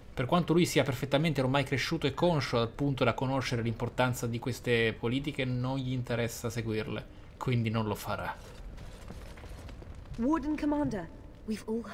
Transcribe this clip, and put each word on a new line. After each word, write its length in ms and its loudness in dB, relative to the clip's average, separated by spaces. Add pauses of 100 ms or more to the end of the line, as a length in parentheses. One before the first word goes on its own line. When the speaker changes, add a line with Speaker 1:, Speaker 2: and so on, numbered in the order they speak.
(120)
Speaker 1:
Per 140 -2
quanto 260 4
lui 140 8
sia 180 6
perfettamente 560 2
ormai 240 4
cresciuto 420 0
e 80 0
conscio 460 4
al 80 2
punto 360 0
da 100 6
conoscere 480 0
l'importanza 640 0
di 120 -2
queste 540 2
politiche, 520 -2
non 340 0
gli 140 -2
interessa 580 -2
seguirle, 560 -2 (300)
quindi 340 2
non 160 2
lo 80 0
farà. 420 -4 (1800)
Speaker 2:
Warden 380 2
Commander, 520 0 (380)
we've 200 -4
all 280 -2